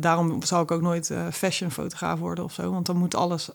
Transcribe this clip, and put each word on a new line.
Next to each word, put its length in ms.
daarom 420
zal 200
ik 80
ook 120
nooit, 280
eh, 220
fashionfotograaf 880
worden 260
of 80
zo, 200
want 140
dan 100
moet 180
alles 400